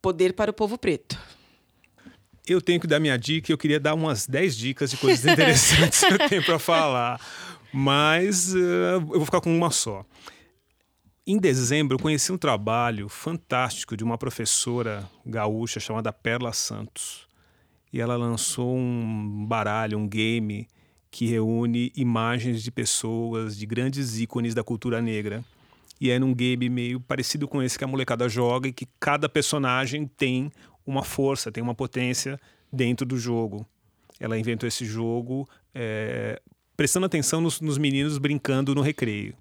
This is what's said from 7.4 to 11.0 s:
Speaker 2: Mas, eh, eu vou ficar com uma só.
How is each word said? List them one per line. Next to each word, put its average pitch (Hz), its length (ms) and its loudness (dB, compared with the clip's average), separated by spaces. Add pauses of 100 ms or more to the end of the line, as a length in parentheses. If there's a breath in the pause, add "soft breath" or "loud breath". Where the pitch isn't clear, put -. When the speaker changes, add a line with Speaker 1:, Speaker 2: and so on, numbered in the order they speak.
Speaker 2:
Mas, 160 840 4
eh, 185 40 4 (380)
eu 180 40 2
vou 156 240 2
ficar 175 160 2
com 165 160 2
uma 165 140 2
só. 98 340 -4 (1200 loud breath)